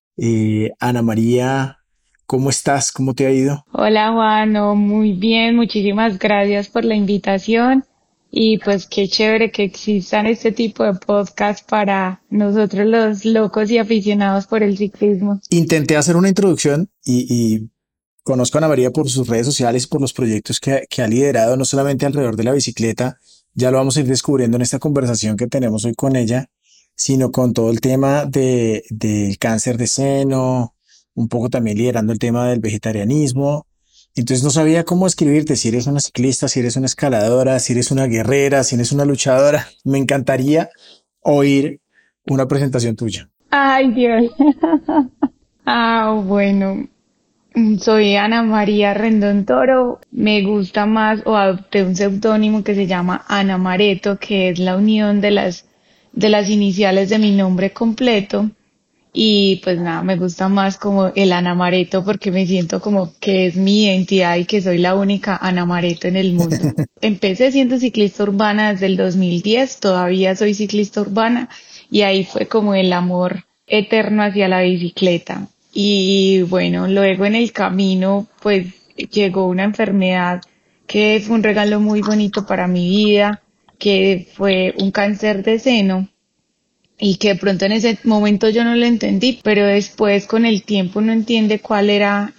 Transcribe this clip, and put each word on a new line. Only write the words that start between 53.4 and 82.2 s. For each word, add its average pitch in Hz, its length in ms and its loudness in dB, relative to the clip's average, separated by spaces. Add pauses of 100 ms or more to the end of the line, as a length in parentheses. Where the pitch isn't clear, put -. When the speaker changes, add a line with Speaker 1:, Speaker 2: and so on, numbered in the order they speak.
Speaker 2:
Mareto, 190 640 0
que 190 300 -2
es 175 100 -4
la 185 160 0
unión 208 460 2
de 208 100 2
las, 190 340 -2 (460)
de 208 160 -2
las 208 220 2
iniciales 196 600 2
de 214 80 2
mi 214 140 4
nombre 190 400 2
completo. 214 800 0 (640)
Y 202 500 2
pues 180 160 -2
nada, 170 240 -4
me 185 140 0
gusta 185 320 -2
más 196 280 0
como 196 380 -2
el 196 160 2
Ana 175 240 0
Mareto 180 480 0
porque 202 260 -4
me 185 160 0
siento 180 360 -2
como 190 400 -2
que 190 240 0
es 175 100 -2
mi 196 300 2
identidad 185 500 2
y 175 80 0
que 208 180 -2
soy 180 160 0
la 180 160 2
única 196 440 -2
Ana 180 280 -2
Mareto 175 440 -2
en 185 80 -2
el 190 160 0
mundo. 170 240 0 (180)
Speaker 1:
<laughs> - 260 -6
Speaker 2:
Empecé 214 520 0
siendo 262 260 2
ciclista 208 440 0
urbana 208 500 0
desde 190 140 -2
el 190 100 0
dos 190 180 0
mil 175 260 0
diez, 240 380 0
todavía 185 560 0
soy 208 200 0
ciclista 208 440 -2
urbana 226 480 -2 (420)
y 208 120 2
ahí 196 240 2
fue 208 220 -4
como 208 280 0
el 185 160 2
amor 180 540 -2 (200)
eterno 214 580 0
hacia 202 260 0
la 185 100 2
bicicleta. 180 880 -2 (300)
Y 196 640 2
bueno, 180 440 -2
luego 196 380 2
en 208 100 0
el 233 160 0
camino 190 760 0 (140)
pues 196 260 0 (440)
llegó 190 340 0
una 185 200 -2
enfermedad 185 760 0 (460)
que 214 360 2
fue 214 120 -2
un 220 80 2
regalo 208 380 2
muy 214 200 0
bonito 208 460 -2